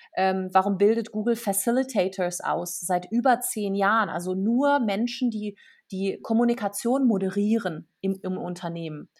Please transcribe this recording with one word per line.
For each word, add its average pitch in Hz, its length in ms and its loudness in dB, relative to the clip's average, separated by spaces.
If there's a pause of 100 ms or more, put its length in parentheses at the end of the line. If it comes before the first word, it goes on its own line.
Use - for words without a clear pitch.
(160)
ähm, 190 380 0
warum 190 240 4
bildet 214 340 2
Google 220 240 0
Facilitators 202 1040 -2
aus 160 400 -4
seit 180 320 -2
über 240 300 4
zehn 202 340 -2
Jahren? 202 320 2
Also 180 280 -4
nur 247 440 2
Menschen, 233 520 -2
die 208 260 -6 (340)
die 190 320 -2
Kommunikation 233 840 0
moderieren 196 840 0 (100)
im, 190 240 -2
im 185 140 -4
Unternehmen. 170 720 -8 (100)